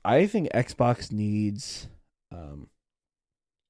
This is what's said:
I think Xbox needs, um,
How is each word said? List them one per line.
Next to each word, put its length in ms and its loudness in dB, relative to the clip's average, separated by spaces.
I 220 6
think 260 0
Xbox 580 0
needs, 760 -2
um, 380 -14